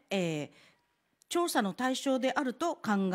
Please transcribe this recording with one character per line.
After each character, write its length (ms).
え 340
ー、 240
調 160
査 140
の 140
対 200
象 240
で 140
あ 100
る 120
と 200
考 400